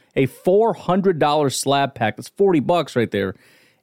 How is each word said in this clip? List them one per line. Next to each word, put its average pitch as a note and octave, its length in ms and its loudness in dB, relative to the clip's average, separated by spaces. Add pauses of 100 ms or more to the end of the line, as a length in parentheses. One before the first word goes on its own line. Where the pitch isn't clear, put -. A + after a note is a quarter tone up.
(140)
a C3+ 120 0
four G3+ 480 0
hundred F3+ 440 0
dollar D3 320 0
slab C#3 440 -2
pack. A2 220 -2
That's B2 120 -16
forty F#3+ 320 2
bucks E3+ 340 -2
right A#2 160 0
there. G2 240 -4 (480)